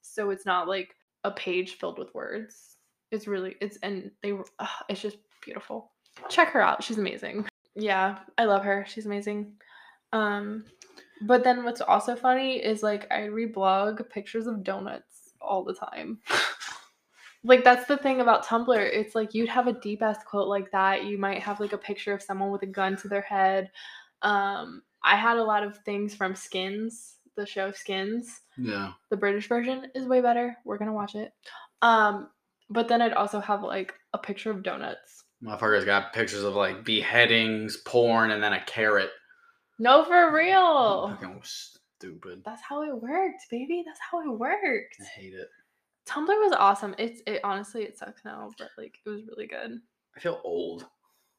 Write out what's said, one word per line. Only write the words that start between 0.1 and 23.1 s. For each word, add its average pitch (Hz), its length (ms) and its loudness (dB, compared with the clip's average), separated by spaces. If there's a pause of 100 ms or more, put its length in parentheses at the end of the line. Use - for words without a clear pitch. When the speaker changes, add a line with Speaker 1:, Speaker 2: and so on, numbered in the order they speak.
Speaker 1:
it's 190 160 -6
not, 180 220 0
like, 185 260 -4 (300)
a 202 80 -2
page 185 460 -4
filled 175 200 -8
with - 160 -12
words. - 640 -12 (340)
It's 214 160 -6
really, 190 340 -6
it's, 208 220 -8
and 196 280 -6 (120)
they 202 100 -4
were, 190 140 -8 (140)
ugh, 208 80 -8 (200)
it's - 120 -6
just - 180 -8 (240)
beautiful. - 500 -14 (360)
Check 320 220 4
her 254 100 4
out. - 240 4
She's 220 140 -6
amazing. - 480 -4 (280)
Yeah, 196 440 0 (200)
I 233 60 6
love 196 200 4
her. 202 240 0
She's 214 180 -10
amazing. 208 480 -6 (580)
Um, 208 520 -2 (580)
but 247 220 6
then 247 200 4
what's 233 160 -4
also - 340 4
funny 262 480 2
is, 220 220 -2
like, 208 280 -2
I 214 100 0
reblog 214 880 0
pictures 220 360 -6
of 214 160 -6
donuts, 196 540 -8 (320)
all 190 180 0
the 185 100 -6
time. - 440 -10 (100)
<laughs> - 100 2 (1040)
Like, 247 180 8
that's 247 240 8
the 285 100 2
thing 269 240 0
about 233 240 4
Tumblr. 240 320 2 (160)
It's 214 220 -2
like, 220 180 -2
you'd 226 180 0
have 240 180 2
a 240 40 2
deep-ass 214 540 -2
quote 202 220 -2
like 196 240 -2
that. 190 320 2
You 202 120 -4
might 196 280 -2
have, 202 160 -6
like, 208 120 -4
a 196 60 -4
picture 202 340 -6
of 196 80 -4
someone 196 300 -4
with 196 140 -6
a - 20 -4
gun 196 300 -2
to 202 120 -12
their 202 140 -4